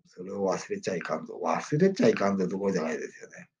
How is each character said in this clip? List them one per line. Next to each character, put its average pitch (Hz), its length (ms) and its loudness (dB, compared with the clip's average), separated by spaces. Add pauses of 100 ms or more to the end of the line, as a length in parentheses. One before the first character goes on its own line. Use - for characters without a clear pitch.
そ - 160 -14
れ 95 100 -10
を 98 140 -2
忘 90 240 0
れ 101 100 -4
ち 98 100 -4
ゃ 95 40 -2
い 82 60 -4
か 78 160 -4
ん - 80 -8
ぞ。 - 180 -12
忘 85 340 0
れ 190 160 6
ち 127 100 2
ゃ 123 60 8
い 107 40 4
か 101 180 2
ん 98 60 0
ぞ 92 100 2
ど 95 120 -4
こ 101 80 0
ろ 98 40 2
じ 90 80 0
ゃ 78 40 0
な 80 80 -2
い - 60 -4
で 65 120 -8
す - 140 -20
よ - 60 -20
ね。 - 200 -20 (100)